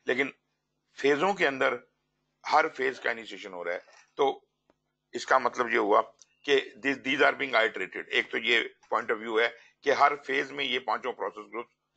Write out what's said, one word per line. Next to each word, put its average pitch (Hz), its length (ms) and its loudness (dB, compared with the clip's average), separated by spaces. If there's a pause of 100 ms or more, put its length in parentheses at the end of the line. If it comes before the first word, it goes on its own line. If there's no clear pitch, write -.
लेकिन 135 260 -2 (600)
फेजों 147 400 2
के 175 120 0
अंदर 131 340 0 (680)
हर 156 220 4
phase 131 300 -4
का 120 120 -4
initiation 104 420 -10
हो 87 100 -10
रहा 87 120 -4
है। - 100 -10 (320)
तो - 320 -2 (640)
इसका 131 240 2
मतलब 123 320 -2
ये 117 60 2
हुआ 110 240 4 (480)
कि 139 260 2 (120)
these, 139 160 -2
these 151 180 0
are 139 200 4
being 135 140 -4
iterated। 101 540 0
एक 120 220 0
तो 127 80 -2
ये 117 380 0 (180)
point 113 200 0
of 107 80 -10
view 113 180 0
है 117 180 0 (240)
कि 139 80 0
हर 143 260 4
phase 135 340 -4
में 139 140 -6
ये 127 140 -2
पांचों 117 340 -4
process 104 380 -8
ग्रुप 117 180 -10 (280)